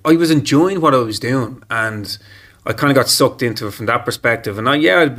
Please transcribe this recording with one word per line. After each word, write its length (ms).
I 100
was 160
enjoying 480
what 140
I 60
was 200
doing, 500
and 480
I 80
kinda 200
got 160
sucked 340
into 240
it 40
from 160
that 180
perspective. 520
And 120
I, 60
yeah, 420